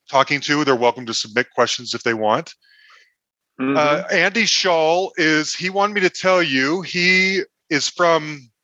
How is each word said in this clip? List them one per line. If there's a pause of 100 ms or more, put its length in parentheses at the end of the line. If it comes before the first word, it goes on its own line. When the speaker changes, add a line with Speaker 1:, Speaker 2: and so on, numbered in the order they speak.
Speaker 1:
talking
to.
They're
welcome
to
submit
questions
if
they
want. (1080)
Speaker 2:
Mm-hmm.
Speaker 1:
Uh,
Andy
Shaw
is,
he
wanted
me
to
tell
you,
he (260)
is
from (140)